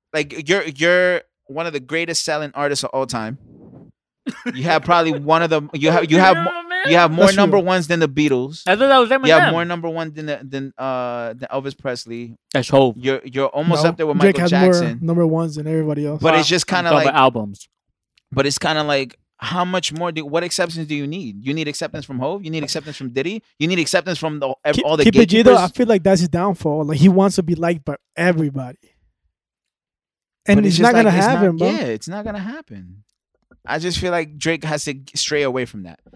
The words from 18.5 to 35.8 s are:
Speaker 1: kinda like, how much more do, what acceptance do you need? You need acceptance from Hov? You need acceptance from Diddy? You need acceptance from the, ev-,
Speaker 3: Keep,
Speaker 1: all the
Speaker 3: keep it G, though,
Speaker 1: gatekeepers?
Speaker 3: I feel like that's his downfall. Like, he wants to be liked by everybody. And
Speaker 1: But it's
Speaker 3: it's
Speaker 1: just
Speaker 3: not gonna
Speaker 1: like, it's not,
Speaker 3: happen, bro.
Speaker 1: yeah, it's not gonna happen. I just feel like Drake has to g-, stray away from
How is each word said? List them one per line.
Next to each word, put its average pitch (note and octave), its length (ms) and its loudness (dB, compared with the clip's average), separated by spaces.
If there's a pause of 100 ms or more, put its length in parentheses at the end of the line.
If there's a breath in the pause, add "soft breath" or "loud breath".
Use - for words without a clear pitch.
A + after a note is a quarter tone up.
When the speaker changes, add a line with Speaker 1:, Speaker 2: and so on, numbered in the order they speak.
Speaker 1:
kinda D#3 260 -2
like, C#3 360 -4 (180)
how F3+ 280 -4
much F3+ 260 -4
more E3+ 200 -6
do, D#3 140 -8
what D#3+ 180 -2
acceptance E3+ 440 -6
do D3+ 80 -6
you C#3+ 120 -6
need? B2 380 -10
You C#3 80 -2
need D#3 140 -4
acceptance D3 380 -10
from B2+ 140 -10
Hov? F3 240 -6
You D#3+ 80 -10
need D#3+ 120 -6
acceptance D3 320 -8
from C3 160 -10
Diddy? D#3+ 320 -6 (160)
You D#3 80 -2
need F3+ 120 0
acceptance E3 380 -2
from D3+ 220 -6
the, C3+ 140 -4 (100)
ev-, D3 120 0
Speaker 3:
Keep, - 100 -2
Speaker 1:
all D#3 120 0
the D3 60 4
Speaker 3:
keep G#3 120 4
it A3+ 120 8
G, A3 140 4
though, A#3+ 100 8
Speaker 1:
gatekeepers? F3+ 200 4
Speaker 3:
I - 40 -20
feel B3 120 2
like G3 160 2
that's F#3+ 180 4
his F3 80 0
downfall. E3 560 -2
Like, D3 140 -2
he F#3 100 10
wants F#3+ 260 4
to F#3 80 -2
be E3 120 -2
liked E3+ 300 -4
by D3 120 -8 (180)
everybody. D3+ 640 -2 (1700)
And G3+ 100 6
Speaker 1:
But G#3 80 4
it's F3+ 100 2
Speaker 3:
it's - 20 2
Speaker 1:
just A#3 160 4
Speaker 3:
not - 20 4
gonna A3 140 6
Speaker 1:
like, F3 80 4
it's G3 100 4
not, B3+ 100 2
Speaker 3:
happen, F3+ 200 2
bro. F3 120 0
Speaker 1:
yeah, - 160 -2
it's A2 220 -6
not G3+ 160 -10
gonna G#3 160 -10
happen. G#2+ 640 -14 (640)
I D3+ 140 -4
just F3 180 -4
feel F3+ 140 -2
like D#3 260 -4
Drake D#3 260 -4
has D#3 220 -6
to D3 80 -8
g-, C3+ 240 -14
stray D3 240 -2
away B2+ 240 -2
from G2+ 180 -14